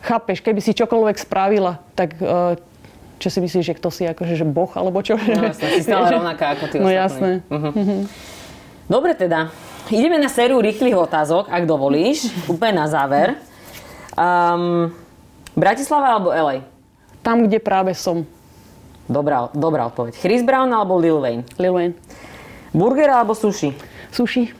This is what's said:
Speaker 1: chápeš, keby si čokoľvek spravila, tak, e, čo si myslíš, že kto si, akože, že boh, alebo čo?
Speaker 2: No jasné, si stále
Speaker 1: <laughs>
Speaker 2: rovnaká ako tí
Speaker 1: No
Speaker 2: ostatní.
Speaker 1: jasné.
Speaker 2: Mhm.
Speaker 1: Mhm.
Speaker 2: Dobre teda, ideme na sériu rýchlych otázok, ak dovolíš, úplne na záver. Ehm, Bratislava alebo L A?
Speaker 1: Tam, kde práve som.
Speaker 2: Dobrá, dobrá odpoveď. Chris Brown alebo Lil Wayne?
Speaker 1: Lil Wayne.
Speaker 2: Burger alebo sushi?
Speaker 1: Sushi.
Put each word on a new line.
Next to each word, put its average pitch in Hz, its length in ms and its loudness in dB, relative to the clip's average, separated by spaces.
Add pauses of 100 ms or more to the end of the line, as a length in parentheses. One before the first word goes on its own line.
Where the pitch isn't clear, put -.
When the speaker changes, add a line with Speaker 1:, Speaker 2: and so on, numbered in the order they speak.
Speaker 1:
chápeš, 220 400 -2
keby 220 180 0
si 208 140 -2
čokoľvek 220 440 2
spravila, 190 640 0 (140)
tak, 175 240 -2
e, 175 420 0 (580)
čo - 100 -6
si 185 140 -2
myslíš, 175 240 0
že 165 100 -4
kto 175 160 -4
si, - 140 -8
akože, 170 280 -4
že 165 120 0
boh, 160 260 0
alebo 180 300 -2
čo? 214 160 0
Speaker 2:
No 214 280 0
jasné, - 280 -4
si 180 100 2
stále 226 300 2
Speaker 1:
<laughs> - 20 2
Speaker 2:
rovnaká 156 400 -2
ako 143 140 -8
tí 151 100 -4
Speaker 1:
No 190 80 2
Speaker 2:
ostatní. 190 100 4
Speaker 1:
jasné. 185 340 0 (180)
Speaker 2:
Mhm. 151 240 -4
Speaker 1:
Mhm. 202 240 0 (880)
Speaker 2:
Dobre 285 260 2
teda, 165 380 0 (380)
ideme 254 280 2
na 294 120 2
sériu 247 300 2
rýchlych 220 380 2
otázok, 165 520 2
ak 175 160 0
dovolíš, 160 680 0 (160)
úplne 196 300 0
na 151 100 0
záver. 151 480 2 (800)
Ehm, 175 800 2 (580)
Bratislava 277 600 2
alebo 190 180 0
L 160 180 2
A? 135 80 -2 (640)
Speaker 1:
Tam, 233 240 2
kde 214 160 4
práve 190 340 0
som. 170 300 -2 (840)
Speaker 2:
Dobrá, 135 460 0
dobrá 147 380 0
odpoveď. 117 260 -6
Chris 220 260 0
Brown 262 280 2
alebo 214 260 0
Lil 165 220 4
Wayne? 123 260 -2 (140)
Speaker 1:
Lil 185 160 0
Wayne. 175 220 0 (760)
Speaker 2:
Burger 254 400 4
alebo 233 220 2
sushi? 202 400 -2 (380)
Speaker 1:
Sushi. 240 500 -2